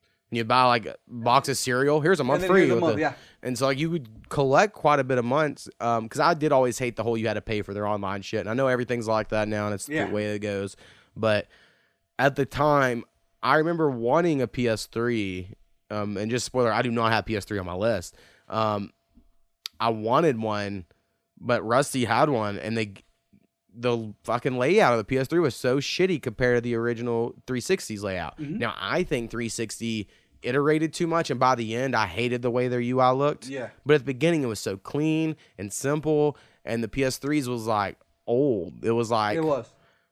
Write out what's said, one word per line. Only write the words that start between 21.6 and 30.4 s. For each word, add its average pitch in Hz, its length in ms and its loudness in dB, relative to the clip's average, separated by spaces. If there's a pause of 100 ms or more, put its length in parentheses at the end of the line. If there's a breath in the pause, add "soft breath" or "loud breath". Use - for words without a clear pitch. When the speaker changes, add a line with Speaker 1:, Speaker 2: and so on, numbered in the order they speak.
Speaker 1:
Rusty 127 400 0
had 123 240 4
one, 104 300 -2
and 113 180 -4
they, 104 180 -4 (800)
the 117 400 -4 (120)
fucking 123 320 -2
layout 151 360 4
of 117 40 2
the 107 80 -2
P 131 120 -2
S 131 100 -2
three 165 120 0
was 147 160 2
so 131 220 0
shitty 175 440 0
compared 123 360 0
to 117 40 0
the 120 140 -2
original 117 580 -2 (140)
three 127 140 -4
sixty's 117 420 -4
layout. 92 340 -6
Speaker 2:
Mm-hmm. 156 220 -8
Speaker 1:
Now, 113 180 -4
I 127 260 -2
think 117 280 -4
three 113 180 -6
sixty 113 580 -6 (340 soft breath)